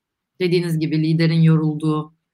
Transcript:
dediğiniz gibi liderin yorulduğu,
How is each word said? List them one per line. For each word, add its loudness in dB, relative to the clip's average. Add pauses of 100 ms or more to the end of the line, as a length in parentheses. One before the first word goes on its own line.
(400)
dediğiniz 0
gibi -2
liderin 0
yorulduğu, 0 (180)